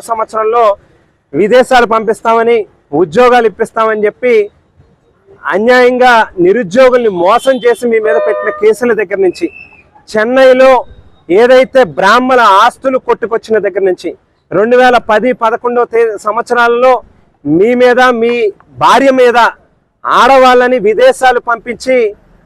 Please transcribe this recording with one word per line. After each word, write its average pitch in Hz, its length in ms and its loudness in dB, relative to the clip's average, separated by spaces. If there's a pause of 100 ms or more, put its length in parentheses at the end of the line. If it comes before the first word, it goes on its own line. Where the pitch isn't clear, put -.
సంవత్సరంలో 226 540 -4 (720)
విదేశాలు 240 600 2
పంపిస్తామని, 226 640 -2 (440)
ఉద్యోగాలు 233 500 2
ఇప్పిస్తామని 220 560 -4
చెప్పి 247 260 -4 (1200)
అన్యాయంగా 247 600 2 (320)
నిరుద్యోగుల్ని 233 680 2 (120)
మోసం 240 400 0
చేసి 240 200 -2 (100)
మీ 220 40 2 (100)
మీద 208 180 0
పెట్టిన 202 260 -4 (100)
కేసుల 220 380 0
దగ్గర 196 280 -6
నుంచి, 170 200 -6 (640)
చెన్నైలో 262 600 2 (680)
ఏదైతే 254 420 2 (160)
బ్రాహ్మణ 247 440 0 (220)
ఆస్తులు 269 340 -2 (100)
కొట్టుకొచ్చిన 220 580 -4
దగ్గర 196 240 -6
నుంచి, 175 220 -6 (400)
రెండు 220 300 0
వేల 247 160 4 (120)
పది 214 200 0 (140)
పదకొండో 240 400 -2 (100)
తే-, 226 320 -2
సంవత్సరాలలో 240 680 0 (520)
మీ 170 240 0 (120)
మీద, 247 200 2 (200)
మీ 233 120 -2 (500)
భార్య 247 280 2 (100)
మీద 240 160 2 (680)
ఆడవాళ్ళని 247 720 2 (100)
విదేశాలు 247 520 0 (100)
పంపించి 233 480 -4 (480)